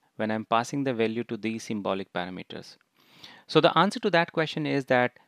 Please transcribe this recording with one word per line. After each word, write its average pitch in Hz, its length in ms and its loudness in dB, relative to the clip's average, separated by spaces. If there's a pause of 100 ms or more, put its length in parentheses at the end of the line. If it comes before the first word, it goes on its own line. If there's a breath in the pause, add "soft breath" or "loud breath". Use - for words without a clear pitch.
(160)
when 110 160 -2
I'm 110 140 -4
passing 120 380 0
the 131 100 -2
value 113 320 -2
to 120 100 -8
these 110 280 -6
symbolic 98 500 -4
parameters. 90 640 -10 (680 loud breath)
So 160 140 4
the 156 160 6
answer 196 220 4
to 214 120 -2
that 170 200 2
question 156 340 -2
is 139 200 -2
that 123 260 2 (160)